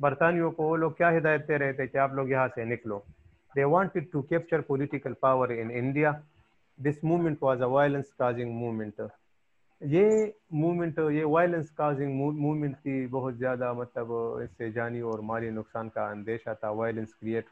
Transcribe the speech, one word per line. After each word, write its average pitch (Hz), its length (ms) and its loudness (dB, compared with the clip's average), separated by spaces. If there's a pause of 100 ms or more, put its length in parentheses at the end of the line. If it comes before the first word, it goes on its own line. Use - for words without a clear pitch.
बरतानियों 165 500 4
को 160 120 -4
वो 156 140 2
लोग 160 200 0
क्या 170 120 4
हिदायत 156 320 4
दे 151 160 0
रहे 139 160 0
थे 131 140 -4
कि 135 120 -2
आप 135 160 2
लोग 135 160 -2
यहाँ 131 180 2
से 120 160 -6
निकलो। 113 400 -6 (540)
They 139 160 4
wanted 185 300 0 (120)
to 139 60 0 (100)
capture 165 380 0
political 139 420 -4 (120)
power 131 260 4
in 117 200 -4
India। 139 440 0 (720)
This 147 180 0
movement 165 380 2
was 135 140 4
a 123 120 0
violence 139 400 2 (140)
causing 120 280 0 (120)
movement। 110 480 -6 (720)
ये 208 520 4 (180)
movement, 165 460 0
ये 156 260 2
violence 165 460 2
causing 143 440 0
मूवमेंट 147 640 0
थी, 135 300 -4
बहुत 127 280 -4
ज़्यादा, 123 400 -2
मतलब, 120 680 -6
इससे 113 280 -8
जानी 117 280 -4
और 113 200 -4
माली 113 300 -4
नुकसान 110 380 -8
का 107 220 -4
अंदेशा 110 440 -6
था, 107 160 -6
violence 110 440 -4
create 110 380 -4